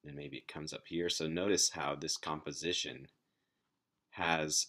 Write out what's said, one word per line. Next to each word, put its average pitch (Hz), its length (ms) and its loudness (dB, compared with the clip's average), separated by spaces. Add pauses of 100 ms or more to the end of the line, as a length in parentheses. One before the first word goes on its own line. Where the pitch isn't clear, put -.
and 73 100 -10
maybe 71 220 -8
it - 120 -8
comes 76 260 -6
up - 120 -10
here. 85 220 0
So 80 180 0
notice 90 440 4
how 71 240 0
this - 240 -4
composition 78 920 -4 (1000)
has 82 580 2